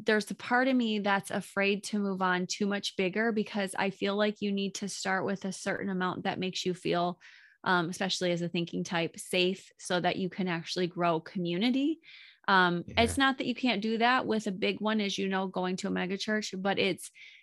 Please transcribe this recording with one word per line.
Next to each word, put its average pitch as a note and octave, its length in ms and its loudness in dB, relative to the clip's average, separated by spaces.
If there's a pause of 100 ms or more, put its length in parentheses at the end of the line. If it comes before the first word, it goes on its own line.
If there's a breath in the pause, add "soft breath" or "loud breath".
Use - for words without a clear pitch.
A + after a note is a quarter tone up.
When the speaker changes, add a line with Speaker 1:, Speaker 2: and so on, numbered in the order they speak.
Speaker 1:
there's G#3+ 280 2
a G3 40 -6
part B3 320 2
of C4+ 80 4
me A3 240 2
that's G3 300 0
afraid G3 560 0
to G#3 140 -2
move G3 240 0
on F3+ 240 2
too - 180 -2
much G3+ 320 -2
bigger, G3+ 340 0
because G#3 460 -2
I G3 140 0
feel G3 240 -2
like G#3 260 0
you G#3 100 -2
need G3 240 -2
to G3+ 140 -6
start F#3+ 340 -2
with G3 220 -4
a F#3+ 60 -4
certain G3 380 -4
amount F#3 340 -2
that F#3+ 160 -2
makes F#3 260 -4
you F3+ 80 0
feel, E3+ 460 -2 (440 soft breath)
um, F3 260 2
especially F#3 420 0
as E3+ 100 0
a E3+ 80 -2
thinking F3 340 -2
type, E3+ 360 -2
safe, F#3 580 0
so F3+ 220 -2
that E3+ 160 2
you F#3 140 -2
can F#3 180 -4
actually F3 400 -2
grow E3+ 320 0
community. A#3 800 0 (480 loud breath)
Um, F3+ 400 4
it's A3+ 320 2
Speaker 2:
Yeah. C4+ 60 6
Speaker 1:
not C4 120 2
that C4+ 100 -4
you B3 60 0
can't G#3+ 300 0
do A3 160 0
that B3 260 4
with G#3+ 220 0
a G#3 40 -2
big F#3+ 300 -2
one, G#3+ 180 0
as G3 160 0
you G3 120 -2
know, F#3+ 180 0
going F#3 320 -2
to G3 100 -6
a F#3 40 0
mega F#3 260 -2
church, G#3+ 400 -4
but F#3+ 220 0
it's, - 320 0 (320 loud breath)